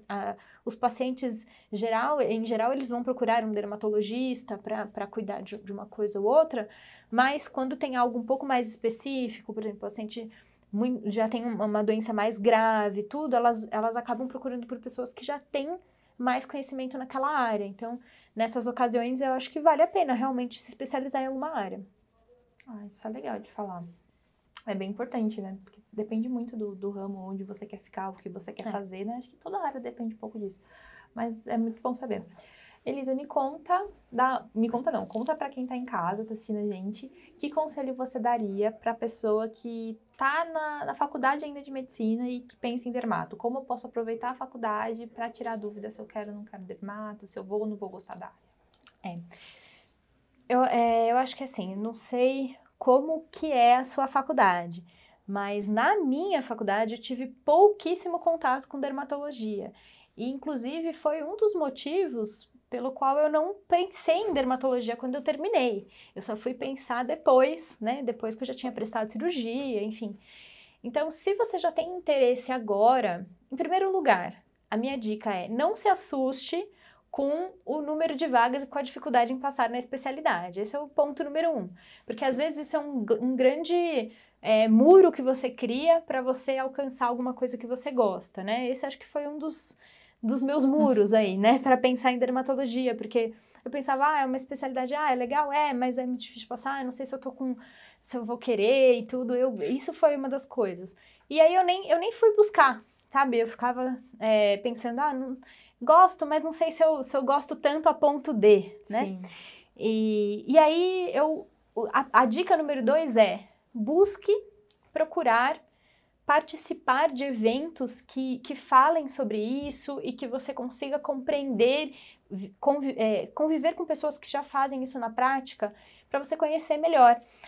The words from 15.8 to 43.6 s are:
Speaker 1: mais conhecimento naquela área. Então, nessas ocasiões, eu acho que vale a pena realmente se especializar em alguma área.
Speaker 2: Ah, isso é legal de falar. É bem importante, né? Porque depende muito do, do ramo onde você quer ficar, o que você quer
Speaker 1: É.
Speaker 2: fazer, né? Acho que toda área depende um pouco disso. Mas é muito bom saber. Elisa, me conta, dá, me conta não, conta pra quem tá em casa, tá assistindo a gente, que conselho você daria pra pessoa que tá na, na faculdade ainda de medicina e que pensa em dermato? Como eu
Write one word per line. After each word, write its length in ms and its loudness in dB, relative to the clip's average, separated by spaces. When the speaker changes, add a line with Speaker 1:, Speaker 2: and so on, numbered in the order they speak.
Speaker 1:
mais 260 -2
conhecimento 540 -10
naquela 360 -4
área. 300 0
Então, 340 -10
nessas 300 -2
ocasiões, 560 0
eu 100 0
acho 180 -4
que 100 -6
vale 200 2
a 60 6
pena 260 0
realmente 480 -4
se 80 -20
especializar 540 -4
em 60 -4
alguma 280 -6
área. 240 -6
Speaker 2:
Ah, 140 -14
isso 180 -20
é 60 -8
legal 300 -8
de 100 -20
falar. 320 -10
É 120 -6
bem 140 -6
importante, 500 -4
né? 240 -10
Porque 160 -20
depende 360 -4
muito 280 -6
do, 200 -4
do 140 -6
ramo 280 -10
onde 240 -8
você 240 -14
quer 140 -16
ficar, 300 -10
o 20 -14
que 160 -16
você 240 -14
quer 160 -10
Speaker 1:
É. 20 -6
Speaker 2:
fazer, 340 -8
né? 120 -6
Acho 120 -14
que 60 -20
toda 240 -10
área 220 -4
depende 340 -8
um 40 -20
pouco 200 -12
disso. 240 -10
Mas 360 -8
é 100 -2
muito 240 -4
bom 100 -4
saber. 300 -6
Elisa, 260 -4
me 140 -4
conta, 580 -2
dá, 440 0
me 140 2
conta 240 -2
não, 120 -4
conta 300 -4
pra 160 -6
quem 160 -8
tá 100 -8
em 80 -6
casa, 400 -2
tá 80 -10
assistindo 280 -6
a 120 -2
gente, 360 -10
que 120 -6
conselho 420 -4
você 280 -6
daria 500 0
pra 240 -6
pessoa 540 -2
que 500 -10
tá 280 0
na, 400 -6
na 100 -6
faculdade 500 0
ainda 160 -12
de 120 -16
medicina 560 -4
e 120 -6
que 140 -20
pensa 340 -6
em 40 -8
dermato? 440 -4
Como 220 -4
eu 40 -8